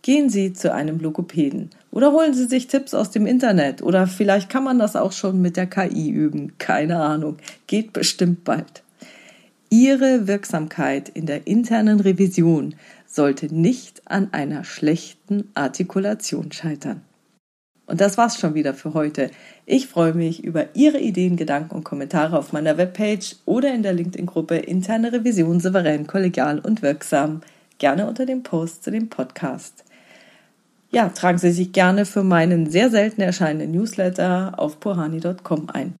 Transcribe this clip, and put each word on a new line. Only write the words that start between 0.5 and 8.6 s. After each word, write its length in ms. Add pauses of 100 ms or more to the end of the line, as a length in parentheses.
zu 180
einem 280
Logopäden 720 (180)
oder 220
holen 240
Sie 100
sich 220
Tipps 260
aus 160
dem 160
Internet 560
oder 240
vielleicht 460
kann 120
man 140
das 180
auch 160
schon 300
mit 160
der 80
K 220
I 240
üben. 480
Keine 420
Ahnung, 360 (280)
geht 280
bestimmt 500
bald. 400 (880)